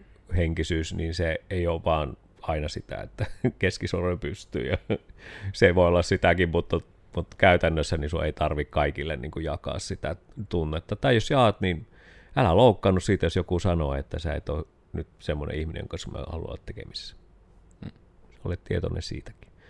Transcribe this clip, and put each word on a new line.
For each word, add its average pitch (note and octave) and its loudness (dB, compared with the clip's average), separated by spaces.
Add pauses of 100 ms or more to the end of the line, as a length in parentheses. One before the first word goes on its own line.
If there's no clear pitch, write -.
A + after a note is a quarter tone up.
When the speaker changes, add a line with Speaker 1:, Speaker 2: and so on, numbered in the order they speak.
(360)
Speaker 1:
henkisyys, D#2+ 0
niin E2 -4
se E2 -2 (120)
ei F2 -2
oo E2+ -2
vaan D2+ 0 (240)
aina D2+ -4
sitä, - -10
että - -6 (180)
<laughs> A#2 0
keskisormen F2+ 0
pystyy - -6
ja F#2+ 0 (120)
<laughs> A2+ 0 (560)
se F2+ 4
voi F2+ 8
olla F2 6
sitäkin, F2 4
mutta, E2 0 (360)
mutta - -8
käytännössä E2+ 4
niin D2 -4
sun D#2 -2
ei D#2 -2
tarvi D2+ -2
kaikille D2 -2
niinku D2 -8
jakaa D#2 -6
sitä - -6 (340)
tunnetta. D#2+ -2
Tai C3+ 2
jos A2 2
jaat, B2 4
niin F2 -2 (480)
älä E2+ 6
loukkaannut G2 6
siitä, F#2+ 2
jos E2+ 2
joku F2+ 0
sanoo, D#2+ 0
että D2+ -6
sä D#2 -4
et D2 -6
oo D#2 -4 (260)
nyt D#2+ -6 (120)
semmonen D2+ -6
ihminen, D#2+ -6
jonka - -10
kanssa - -10
mä - -10
haluan - -8
olla - -12
tekemisissä. - -14 (680)
Speaker 2:
Mm. G2+ -12 (540)
Speaker 1:
Olet F2 -6
tietoinen E2+ -2
siitäkin. - -12 (180)